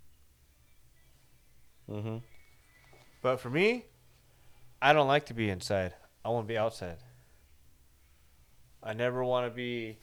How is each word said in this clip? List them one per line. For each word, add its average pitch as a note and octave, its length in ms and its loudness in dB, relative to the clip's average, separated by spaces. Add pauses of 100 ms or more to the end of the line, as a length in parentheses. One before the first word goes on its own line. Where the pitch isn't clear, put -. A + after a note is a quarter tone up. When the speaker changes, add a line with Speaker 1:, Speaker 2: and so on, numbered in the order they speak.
(1900)
Speaker 1:
Mm-hmm. A2 260 -6 (1080)
Speaker 2:
But B2+ 180 0
for A#2+ 100 -8
me, G#3+ 360 2 (920)
I C#3 120 8
don't D3 160 6
like D3 180 4
to - 80 -12
be A2+ 160 0
inside. F#2 440 0 (300)
I A2 60 -4
wanna A#2 160 -2
be A2+ 100 -4
outside. G2 420 -2 (1800)
I A2 120 -6
never B2 300 0
wanna B2 260 0
be A#2 520 -6